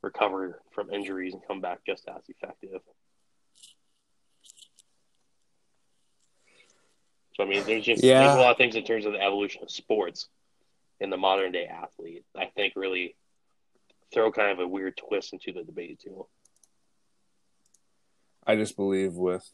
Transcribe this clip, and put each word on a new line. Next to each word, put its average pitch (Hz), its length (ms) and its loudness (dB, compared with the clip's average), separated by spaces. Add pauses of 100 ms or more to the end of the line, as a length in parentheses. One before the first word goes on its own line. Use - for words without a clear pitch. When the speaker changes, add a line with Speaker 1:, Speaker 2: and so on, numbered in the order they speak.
Speaker 1:
recover 95 680 -4
from 101 200 -10
injuries 95 440 -6
and 95 120 -20
come 98 140 -8
back 90 240 -10
just - 240 -8
as - 180 -18
effective. - 540 -16 (4000)
So, 101 80 -2
I - 20 -4
mean, 98 180 0
there's 110 200 -2
just, 117 180 2
Speaker 2:
Yeah. 131 220 10
Speaker 1:
there's 139 120 8
a 127 40 6
lot 123 120 10
of - 40 4
things 120 200 2
in 107 80 -4
terms 110 220 -2
of 104 60 -2
the 101 80 -4
evolution 98 420 -2
of - 80 -16
sports - 580 -4 (680)
in 98 120 -6
the 95 60 -4
modern 95 360 2
day 87 140 -4
athlete, 85 580 -14 (120)
I 92 100 -4
think 98 300 -4
really 92 400 -4 (960)
throw 110 200 4
kind 104 180 2
of 92 80 -4
a 90 100 -2
weird 95 280 -6
twist - 360 -4
into 95 200 -12
the 90 100 -12
debate, 85 380 -14
too. 95 260 -18 (2250)
Speaker 2:
I 107 100 4
just 107 200 -2
believe 95 380 0
with 90 400 -2